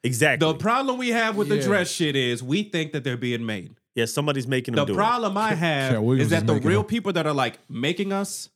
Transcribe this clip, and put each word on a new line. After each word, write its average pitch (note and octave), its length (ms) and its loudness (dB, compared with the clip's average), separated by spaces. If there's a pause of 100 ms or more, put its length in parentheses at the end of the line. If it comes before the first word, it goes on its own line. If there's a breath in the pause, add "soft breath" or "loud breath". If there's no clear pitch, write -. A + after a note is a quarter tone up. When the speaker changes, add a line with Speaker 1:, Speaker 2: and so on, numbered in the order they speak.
Speaker 1:
Exactly. C#3+ 440 4
Speaker 2:
The D#3+ 100 0
problem B3+ 400 0
we B3+ 120 -2
have A3+ 260 0
with G#3 140 0
the G#3 80 2
Speaker 3:
Yeah. C#3 60 -2
Speaker 2:
dress F#3 280 2
shit D3+ 240 0
is B2 260 0
we D3+ 220 0
think D#3+ 300 -4
that C#3+ 100 -4
they're B2 140 -4
being A#2+ 280 -4
made. G#2 300 -8 (200)
Speaker 1:
Yeah, A#2 100 2
somebody's C#3 420 -2
making B2+ 280 -2
them D3 100 4
Speaker 2:
The G#2 80 -2
Speaker 1:
do - 0 -
it. - 20 0
Speaker 2:
problem A3 420 0
I A3 120 0
Speaker 3:
Cat G3+ 80 0
Speaker 2:
have C#3 460 0
Speaker 3:
Williams C3+ 240 4
Speaker 2:
is - 20 0
that E3 140 4
Speaker 3:
is - 40 -
Speaker 2:
the D#3 60 4
Speaker 3:
making C#3+ 160 2
Speaker 2:
real G3+ 140 4
Speaker 3:
them. G3+ 40 -6
Speaker 2:
people G3+ 260 -2
that D#3+ 140 0
are, D3+ 60 0
like, B2+ 260 0 (100)
making F3 440 -2
us - 420 -6